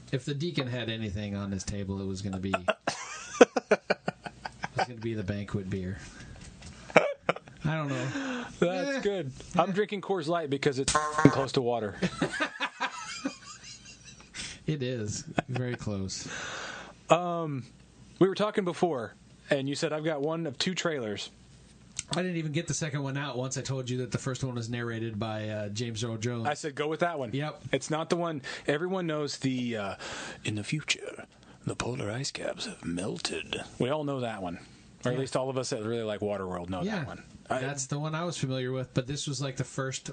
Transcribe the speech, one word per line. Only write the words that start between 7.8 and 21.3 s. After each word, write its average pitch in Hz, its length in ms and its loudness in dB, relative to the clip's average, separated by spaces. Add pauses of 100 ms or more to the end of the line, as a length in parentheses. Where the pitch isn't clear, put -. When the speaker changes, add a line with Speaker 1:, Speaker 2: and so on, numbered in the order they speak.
Speaker 1:
know. 240 560 -2 (160)
Speaker 2:
That's 269 360 2
Speaker 1:
Eh. 254 60 0
Speaker 2:
good. 190 280 0 (280)
I'm 185 140 4
drinking 202 280 0
Coors 175 260 0
Light 165 220 2
because 139 300 4
it's 135 160 0
f***ing 151 360 10
close 135 220 2
to 139 100 6
water. 117 380 2
<laughs> 185 80 2 (2500)
Speaker 1:
It 151 160 0
is. 120 420 -2 (240)
Very 123 280 -2
close. 98 520 -4 (800)
Speaker 2:
Um, 165 560 4 (540)
we 185 100 10
were 190 60 2
talking 208 320 2
before, 156 480 2 (340)
and 135 180 4
you 143 80 0
said, 151 200 0
"I've 156 100 -2
got 156 160 2
one 160 260 0
of 127 120 -6
two 185 160 0
trailers." 127 560 0 (840)